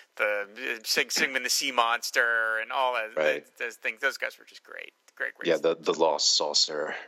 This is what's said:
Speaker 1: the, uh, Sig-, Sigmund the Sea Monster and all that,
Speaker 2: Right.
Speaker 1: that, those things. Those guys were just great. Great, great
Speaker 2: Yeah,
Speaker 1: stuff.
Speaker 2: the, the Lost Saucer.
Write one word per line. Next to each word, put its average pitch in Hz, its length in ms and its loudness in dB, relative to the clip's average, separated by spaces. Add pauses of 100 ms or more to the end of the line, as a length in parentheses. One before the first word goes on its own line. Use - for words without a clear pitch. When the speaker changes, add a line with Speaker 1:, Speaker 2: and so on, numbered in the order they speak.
(180)
Speaker 1:
the, 104 340 0
uh, 120 320 -6
Sig-, - 300 0
Sigmund 131 320 0
the 123 40 -2
Sea 139 220 0
Monster 117 880 2
and 120 120 -8
all 131 220 2
that, 110 200 -4
Speaker 2:
Right. 76 300 0
Speaker 1:
that, - 120 -20
those 117 180 -6
things. 113 260 -6
Those 135 160 0
guys 120 200 -6
were 117 60 -20
just - 220 -20
great. - 260 -16 (240)
Great, - 200 -6
great - 120 -4
Speaker 2:
Yeah, 82 80 4
Speaker 1:
stuff. 82 260 2
Speaker 2:
the, 90 120 2
the 76 40 0
Lost 78 380 4
Saucer. 76 580 0 (140)